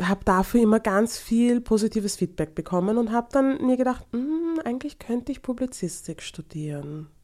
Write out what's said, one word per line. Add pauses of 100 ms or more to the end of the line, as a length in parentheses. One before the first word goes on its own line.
hab
dafür
immer
ganz
viel
positives
Feedback
bekommen
und
hab
dann
mir
gedacht,
„Hm,
eigentlich
könnte
ich
Publizistik
studieren.“ (160)